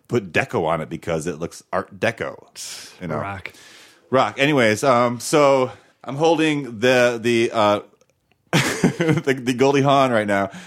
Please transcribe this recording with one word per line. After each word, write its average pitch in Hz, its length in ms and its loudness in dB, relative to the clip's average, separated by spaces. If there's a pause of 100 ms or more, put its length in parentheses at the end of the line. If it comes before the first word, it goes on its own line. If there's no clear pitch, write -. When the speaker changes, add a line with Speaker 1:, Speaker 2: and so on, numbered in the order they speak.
Speaker 1:
put 104 240 -4
Deco 95 340 -2
on 80 140 -2
it 76 80 -8
because 80 380 -6
it 78 120 -8
looks 82 240 -12 (100)
Art 95 280 -8
Deco," 90 360 -4 (640)
you 92 60 -12
know? 78 120 -4
Speaker 2:
Rock. 98 340 -10 (580)
Speaker 1:
Rock. 120 280 2
Anyways, 131 440 2
um, 120 380 2
so 139 500 2 (320)
I'm 131 140 -12
holding 147 640 0
the, 123 420 4
the, 117 300 2
uh, 104 280 2 (720)
<laughs> - 0 -
the, 143 920 0
the 123 120 -2
Goldie 139 280 2
Hawn 139 280 4
right 107 160 0
now. 98 240 0 (160)